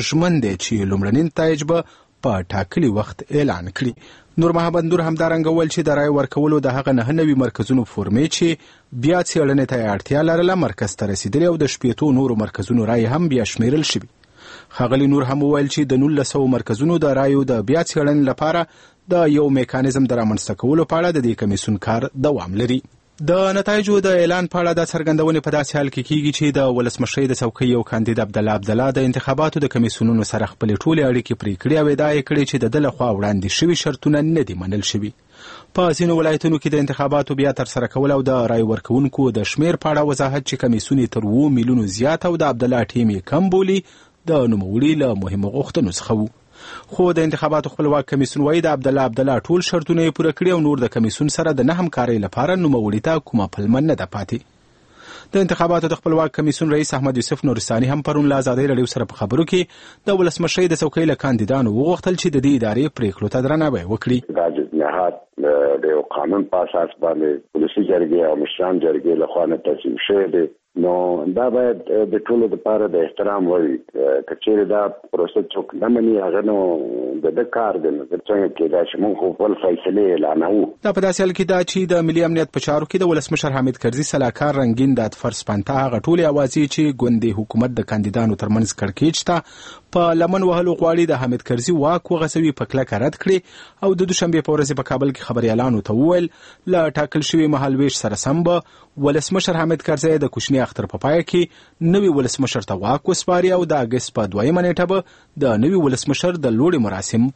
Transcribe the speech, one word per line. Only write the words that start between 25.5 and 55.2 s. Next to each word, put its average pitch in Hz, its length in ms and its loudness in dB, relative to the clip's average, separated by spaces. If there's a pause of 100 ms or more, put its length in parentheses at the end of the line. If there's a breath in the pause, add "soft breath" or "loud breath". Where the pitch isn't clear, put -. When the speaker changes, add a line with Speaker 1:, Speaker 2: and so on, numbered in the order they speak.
Speaker 1:
داسې 147 240 -2
حال 143 160 -2
کې 127 140 -4
کیږي 147 280 0
چې 151 80 0 (120)
د - 20 2 (180)
ولسمشرۍ 123 540 -2
د 120 100 -2
څوکۍ 123 300 -2
یو 120 200 2
کاندید 113 340 0
عبدالله 107 340 -2
عبدالله 120 380 -2
د 131 120 2
انتخاباتو 139 560 -2
د - 100 -4
کمیسیونونو 113 560 0
سره 110 220 -4
خپلې 107 300 -2
ټولې 160 260 2
اړیکې 123 320 -2
پرې 104 200 -4
کړې 139 200 0
او 151 140 2
ادعا 151 180 0
یې 147 160 0
کړې 147 200 2
چې - 140 -4
د 117 120 0
ده 151 100 2
لخوا 123 240 -2
وړاندې 101 380 -2 (100)
شوي 170 260 2
شرطونه 147 460 0
نه 160 220 2
دي 90 100 -8
منل 98 300 -4
شوي. 104 200 -4 (640 loud breath)
په 175 240 2
ځینو 170 220 2
ولایتونو 156 400 0
کې 156 160 -4
د 143 80 2
انتخاباتو 139 560 -2
بیا 143 180 2
ترسره 120 380 -4
کول 139 180 2
او 139 140 0
د 123 240 0
رایو 113 180 2
ورکوونکو 131 640 0
د 104 160 -2
شمیر 165 300 2
په 156 100 0
اړه 147 200 2
وضاحت 135 360 -2
چې 135 160 -4
کمیسون 123 380 2
یې 113 140 -2
تر 107 120 -2
اووه 135 300 4
میلیونو 117 400 2
زیات 160 320 0
او - 40 0
د 151 200 0
عبدالله 120 380 0
ټیم 120 220 2
یې 95 60 -4 (120)
کم 180 240 2
بولي، 190 220 2 (500 soft breath)
د 147 220 2
نوموړي 110 480 0
له 127 220 0
مهمو 98 320 -4
غوښتنو 135 460 -2
څخه - 180 -4
وو. 107 100 0 (680 loud breath)
خو 185 100 2 (120)
د 160 100 2
انتخاباتو 151 440 -2
خپلواک 147 400 0
کمیسون 143 320 0
وایي 160 220 2
د 156 100 2
عبدالله 135 340 0
عبدالله 131 380 0
ټول 175 220 0
شرطونه 165 360 0
یې 160 120 0
پوره 160 200 2
کړي 180 180 2
او 170 120 0
نور 143 160 2
د 113 100 0
کمیسون 117 420 0
سره 165 220 0
د 127 120 2
نه 165 100 0
همکارۍ 123 460 0
لپاره 139 360 -2
نوموړي 110 460 0
ته 160 240 0
کومه 104 160 0 (100)
پلمه 113 300 2
نه 143 140 2
ده 92 120 -6
پاتې. 107 260 -6 (960 loud breath)